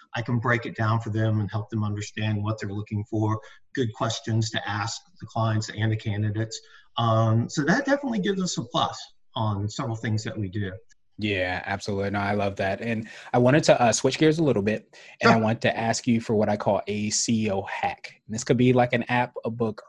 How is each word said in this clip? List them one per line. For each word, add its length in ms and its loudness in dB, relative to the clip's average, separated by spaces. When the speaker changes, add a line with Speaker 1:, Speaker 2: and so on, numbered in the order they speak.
Speaker 1:
I 60 -4
can 180 0
break 260 2
it 80 -10
down 260 2
for 100 -6
them 280 0
and 100 -2
help 220 -6
them 140 -2
understand 580 -4
what 160 -4
they're 140 -8
looking 320 -6
for, 360 -2
good 160 -2
questions 580 -2
to 180 -6
ask 320 -4
the 60 -14
clients 420 -2
and 240 0
the 40 0
candidates. 640 -4
Um, 500 2
so 140 -2
that 220 2
definitely 340 0
gives 240 -2
us 160 -4
a 60 -6
plus 340 -2
on 320 -2
several 260 -6
things 300 -2
that 120 -6
we 120 -4
do. 240 -6
Speaker 2:
Yeah, 480 -2
absolutely. 460 -4
No, 80 -2
I 140 0
love 240 0
that. 240 -2
And 280 -4
I 60 4
wanted 260 6
to, 160 8
uh, 120 6
switch 260 0
gears 220 4
a 20 2
little 200 2
bit, 340 -4
and 100 6
I 40 8
Speaker 1:
Sure. 80 4
Speaker 2:
want 200 2
to 160 2
ask 300 0
you 120 4
for 140 -2
what 140 4
I 80 0
call 320 0
a 220 -2
C 360 0
E 60 0
O 100 -2
hack. 640 -6
And 80 -8
this 80 -6
could 140 2
be, 160 6
like, 220 4
an 100 0
app, 280 0
a 60 -4
book, 380 -4